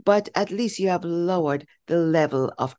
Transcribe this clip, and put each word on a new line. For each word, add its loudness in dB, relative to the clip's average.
but 2
at -2
least -4
you 0
have 0
lowered -2
the 2
level 2
of -4